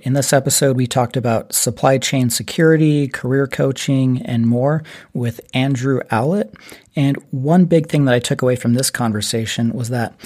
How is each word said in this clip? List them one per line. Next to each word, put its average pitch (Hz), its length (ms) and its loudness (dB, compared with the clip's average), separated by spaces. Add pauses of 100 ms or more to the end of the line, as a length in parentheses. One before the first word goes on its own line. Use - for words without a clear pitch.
in 123 120 -2
this 139 200 0
episode, 135 420 2
we 127 100 0
talked 120 300 -2
about 113 380 -2
supply 135 440 0
chain 127 320 0
security, 151 800 2
career 135 400 -2
coaching, 135 760 0
and 117 240 0
more 139 360 0 (300)
with 120 260 -6 (140)
Andrew 131 480 0 (100)
Owlett. 147 420 -2 (440)
And 139 200 2 (140)
one 151 320 4
big 160 240 2
thing 147 160 2
that 127 120 4
I 123 40 4
took 135 220 -4
away 127 160 2
from 120 160 0
this 131 160 0
conversation 113 800 -2
was 113 180 -6
that 120 240 -4 (120)